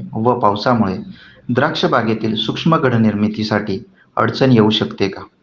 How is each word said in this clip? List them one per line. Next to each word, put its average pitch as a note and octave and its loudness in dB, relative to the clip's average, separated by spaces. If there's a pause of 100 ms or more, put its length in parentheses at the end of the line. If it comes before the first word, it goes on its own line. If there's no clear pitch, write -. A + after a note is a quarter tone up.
(120)
व A#2+ 0
पावसामुळे G#2+ 0 (520)
द्राक्ष C#3+ 0
बागेतील A2+ 0
सूक्ष्म - 0
घडनिर्मितीसाठी G#2+ 0 (320)
अडचण A#2+ 2
येऊ G#2+ 6
शकते G#2+ -2
का? - -10 (220)